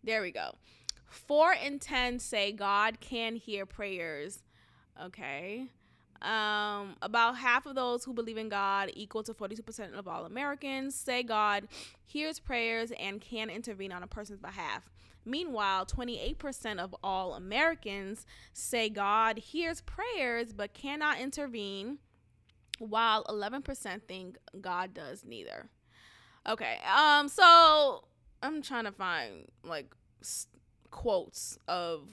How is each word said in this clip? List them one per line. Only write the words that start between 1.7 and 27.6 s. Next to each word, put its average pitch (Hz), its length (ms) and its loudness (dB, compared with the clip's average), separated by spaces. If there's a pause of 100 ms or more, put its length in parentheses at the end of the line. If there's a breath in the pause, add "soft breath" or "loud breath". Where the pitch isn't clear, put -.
ten 247 400 -2
say 202 320 -2
God 208 480 2
can 226 380 -4
hear 202 300 -6
prayers. 175 760 -8 (580 soft breath)
Okay. 185 680 -10 (520 soft breath)
Um, 208 800 0
about 233 340 4
half 247 300 2
of 277 100 -6
those 247 280 0
who 262 80 -8
believe 226 240 -4
in 220 120 -6
God, 196 460 0
equal 214 300 -8
to 226 100 -10
forty-two 214 280 -8
percent 214 320 -12
of 190 140 -10
all 170 160 -6
Americans, 269 720 -6
say 247 280 -2
God 214 460 2 (360 loud breath)
hears 311 360 -4
prayers 226 580 -2
and 196 220 -6
can 220 280 -6
intervene 196 440 -8
on 180 100 -10
a 190 60 -14
person's 202 320 -12
behalf. 175 500 -8 (340 soft breath)
Meanwhile, 220 640 -2
twenty-eight 247 520 -4
percent 226 420 -6
of 185 240 -6
all 190 300 -2
Americans 202 920 -2 (260 loud breath)
say 226 360 0
God 214 500 2
hears 330 440 -4
prayers 254 680 -4
but 202 220 -6
cannot 294 460 -2
intervene, 233 800 -6 (800)
while 220 500 2
eleven 214 340 -4
percent 214 460 -8
think 185 300 -12 (220)
God 185 340 -4
does 160 300 -12
neither. 71 440 -12 (800 loud breath)
Okay, 170 300 -2 (140)
um, 294 360 8
so 311 760 10 (380)